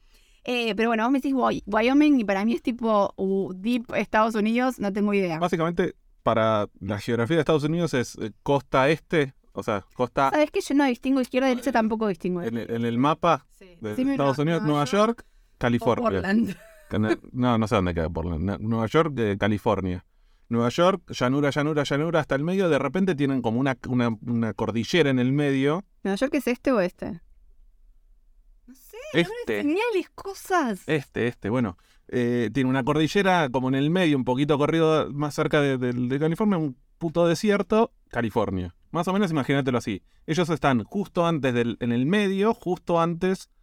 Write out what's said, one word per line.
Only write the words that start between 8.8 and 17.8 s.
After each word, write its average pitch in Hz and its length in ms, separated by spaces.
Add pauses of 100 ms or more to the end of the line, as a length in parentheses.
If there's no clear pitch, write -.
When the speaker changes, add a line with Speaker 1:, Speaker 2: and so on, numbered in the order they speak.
Speaker 2:
este, 151 460 (180)
o 98 100
sea, 104 220 (100)
costa 135 360
Speaker 1:
¿Sabes 302 200
qué? 392 120
Yo - 120
no 285 120
distingo 262 340
izquierda 254 280
y - 20
derecha, 254 220
tampoco 220 360
distingo. 180 340
Speaker 2:
en 113 140
el, 110 140
en 117 160
el 117 120
mapa 156 540
Speaker 1:
Sí. - 140 (160)
Speaker 2:
de 214 80
Speaker 1:
Decime 254 220
Speaker 2:
Estados 139 260
Speaker 1:
Nueva 147 40 (160)
Speaker 2:
Unidos, 156 80
Nueva 147 200
Speaker 1:
York 202 200 (120)
Speaker 2:
York, - 80 (320)
California. 120 500
Speaker 1:
o - 20
Portland. 196 460 (320)
Speaker 2:
Que - 100
no, 107 120 (220)
no, 123 260
no 110 100
sé 120 80
dónde 90 180